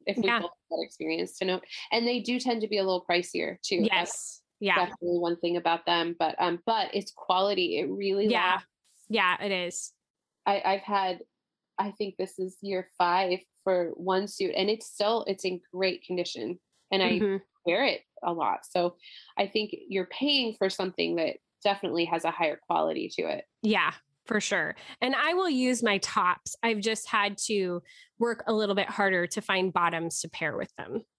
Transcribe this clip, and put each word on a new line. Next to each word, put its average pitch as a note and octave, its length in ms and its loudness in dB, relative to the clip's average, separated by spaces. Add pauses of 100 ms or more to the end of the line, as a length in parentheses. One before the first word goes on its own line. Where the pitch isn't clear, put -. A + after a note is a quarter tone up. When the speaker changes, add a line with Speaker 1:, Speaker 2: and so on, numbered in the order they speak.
Speaker 1:
if G3 120 0
we A3 80 2
Speaker 2:
Yeah. A3+ 160 4
Speaker 1:
both F3 100 -4
have - 260 -8
that D#3+ 60 -4
experience E3 540 -6
to F#3 80 -4
note. F#3 180 -2 (280)
And A#3 140 2
they A#3+ 140 0
do A#3+ 200 -2
tend A#3+ 220 0
to A3 60 -2
be G#3 100 -2
a G3 60 2
little F#3 260 0
pricier F3 520 -2
too. F#3+ 280 0
That's - 20 -
Speaker 2:
Yes. - 500 -2 (180)
Yeah. F#3+ 160 2 (120)
Speaker 1:
definitely F3 320 -2
one E3+ 200 0
thing F3 160 0
about E3 300 0
them, E3+ 340 2
but, D#3+ 200 0
um, F3 260 0
but A3 280 0
it's G3+ 180 -4
quality. F#3+ 680 2
It D3 120 0
really G3 380 0
Speaker 2:
Yeah. G3+ 280 4
Speaker 1:
lasts. F#3 120 -6 (420)
Speaker 2:
Yeah, F#3+ 320 4
it G3+ 100 -2
is. F3+ 420 -4 (520)
Speaker 1:
I, G3+ 200 2
I've G3 160 2
had, F#3+ 420 0 (540)
I G3+ 140 -2
think G3+ 260 -4
this F#3+ 220 -6
is F#3 220 -6
year F#3 360 -4
five F3+ 420 2 (240)
for F3+ 320 2
one F#3+ 320 0
suit, G3 280 -2
and F#3+ 140 2
it's A3 180 -2
still, G#3+ 400 0
it's G3 180 -4
in F3+ 160 -4 (100)
great F#3 320 -2
condition, F3 560 -4 (320)
and G3 120 4
I F3+ 80 4
Speaker 2:
Mm-hmm. G3 260 2 (280)
Speaker 1:
wear G3 200 2
it - 160 0 (220)
a E3+ 100 -2
lot. C#3+ 320 -2
So F3 300 0 (420)
I G3+ 100 0
think G#3+ 240 -2 (160)
you're F#3+ 200 -2
paying C4 480 0
for F#3+ 140 0
something F3 480 -2
that D#3+ 200 -2 (260)
definitely E3+ 420 0
has E3 200 -2
a E3+ 60 2
higher D#3+ 360 0
quality D#3+ 480 0
to - 80 -2
it. - 220 -4 (160)
Speaker 2:
Yeah, F#3+ 320 2 (320)
for G#3+ 160 0
sure. E3 340 -2 (260)
And C4 140 2
I D4 200 2
will F#4 140 2
use B3+ 340 2
my G3+ 160 4
tops. - 640 0
I've A3 180 0
just A3 260 -2
had G3+ 380 0
to F3+ 360 0 (380)
work A3+ 280 0
a A3+ 60 2
little G#3 220 2
bit G3 140 2
harder F#3+ 380 2
to G#3 140 -4
find F#3 300 2
bottoms E3+ 500 2
to E3+ 80 -8
pair - 280 -4
with - 200 -6
them. - 260 -6 (160)